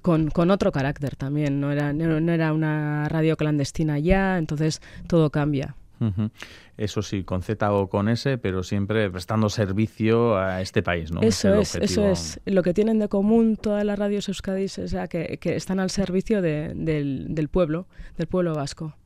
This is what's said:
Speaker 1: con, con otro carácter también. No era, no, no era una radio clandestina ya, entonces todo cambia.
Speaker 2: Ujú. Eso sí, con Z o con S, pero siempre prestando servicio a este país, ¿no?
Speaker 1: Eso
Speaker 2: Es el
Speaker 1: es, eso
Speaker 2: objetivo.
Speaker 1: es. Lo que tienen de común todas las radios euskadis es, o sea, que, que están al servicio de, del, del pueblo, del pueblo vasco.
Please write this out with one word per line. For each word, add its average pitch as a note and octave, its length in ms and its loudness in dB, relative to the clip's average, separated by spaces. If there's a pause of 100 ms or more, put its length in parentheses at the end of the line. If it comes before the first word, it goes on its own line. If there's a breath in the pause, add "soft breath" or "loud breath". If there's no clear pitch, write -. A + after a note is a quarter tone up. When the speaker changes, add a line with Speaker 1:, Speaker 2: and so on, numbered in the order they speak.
Speaker 1:
con, D#3+ 280 2
con F3 220 4
otro G3 200 2
carácter C#3 440 -2
también. C#3+ 440 -2
No C#3+ 120 0
era, C#3+ 220 0
no, D#3+ 260 2
no E3+ 120 2
era D#3+ 220 2
una D3+ 560 0
radio D#3+ 280 2
clandestina D3+ 640 0
ya, F#3+ 380 2
entonces D#3 440 -2 (260 loud breath)
todo D#3+ 220 4
cambia. D3 460 -2 (240)
Speaker 2:
Ujú. G#2+ 300 0 (480 loud breath)
Eso G#2+ 240 -4
sí, F#2+ 240 -4
con F#2 160 -2
Z G#2 320 0
o G2 160 2
con G2+ 180 2
S, B2 300 0
pero F#2 260 -2
siempre G2+ 480 0
prestando G#2+ 380 0
servicio A2 880 2
a F#2 240 0
este F#2+ 200 -2
país, E2+ 300 -2
¿no? F2 80 -4
Speaker 1:
Eso G#3+ 300 2 (100)
Speaker 2:
Es F#3 160 -2
el F3 80 -2
Speaker 1:
es, G3+ 80 0
eso G#3 120 2
Speaker 2:
objetivo. G3 100 4
Speaker 1:
es. E3 320 -6
Lo F#3+ 180 4
que F3+ 100 2
tienen A3 260 2
de G#3 100 -2
común G#3+ 480 2
todas G#3 260 -2
las G3+ 160 -2
radios G#3 300 -2
euskadis F#3+ 480 -4
es, F3+ 80 -6
o - 20 -8
sea, F3+ 220 -6
que, - 320 -6
que D#3+ 160 -2
están F#3+ 240 -2
al F#3 80 0
servicio F#3+ 520 0
de, D3+ 320 -2
del, D3 520 -2 (100)
del D#3 140 -2
pueblo, F3 380 0 (300 loud breath)
del E3 100 -2
pueblo F3+ 280 0
vasco. D3 400 -8 (100)